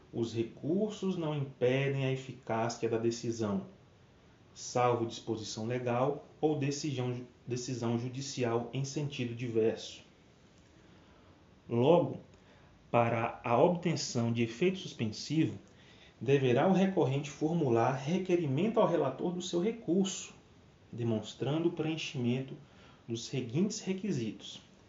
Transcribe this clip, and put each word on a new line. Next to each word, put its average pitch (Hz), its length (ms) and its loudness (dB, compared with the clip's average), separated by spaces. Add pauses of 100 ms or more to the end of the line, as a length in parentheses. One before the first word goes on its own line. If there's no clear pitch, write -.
(140)
"Os 110 220 -2
recursos 185 840 -2
não 151 180 -4
impedem 135 680 0
a 131 60 0
eficácia 117 760 -4
da 113 120 0
decisão, 110 640 -2 (880)
salvo 117 540 2
disposição 110 580 -6
legal 123 640 0 (100)
ou 151 200 2
decisão 135 520 -2
ju-, 123 140 -6 (220)
decisão 120 500 -2
judicial 120 720 -2
em 135 140 -4
sentido 131 480 -4
diverso." 113 720 -2 (1600)
Logo, 135 560 4 (680)
para 117 520 4
a 120 180 4
obtenção 151 680 2
de 117 120 2
efeito 180 340 0
suspensivo, 123 800 -2 (640)
deverá 131 440 4
o 190 60 6
recorrente 170 580 2
formular 135 640 2
requerimento 175 880 0
ao 190 80 6
relator 156 460 0
do 175 80 -4
seu - 180 -2
recurso, 190 760 0 (600)
demonstrando 117 720 -2
o 165 60 4
preenchimento 135 840 -2 (500)
dos 117 200 -6
seguintes 139 560 -2
requisitos: 185 800 -6 (280)